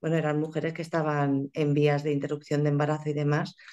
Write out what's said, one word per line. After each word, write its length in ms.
bueno, 160
eran 240
mujeres 340
que 80
estaban 720
en 200
vías 300
de 80
interrupción 520
de 60
embarazo 400
y 40
demás, 420